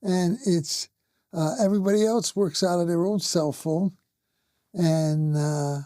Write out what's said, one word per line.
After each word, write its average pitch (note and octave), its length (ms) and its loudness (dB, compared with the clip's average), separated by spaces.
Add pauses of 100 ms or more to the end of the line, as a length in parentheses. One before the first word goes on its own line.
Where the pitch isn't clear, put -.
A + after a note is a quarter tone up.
and F#3 440 0
it's, E3+ 440 -2 (440)
uh, D#3+ 280 -2
everybody G3+ 440 2
else A3 300 0
works F#3+ 280 0
out F3+ 160 2
of E3+ 80 0
their E3+ 180 0
own G#3 140 0
cell D#3 320 0
phone, E3 420 -2 (800)
and, D#3 640 0
uh D3 480 -2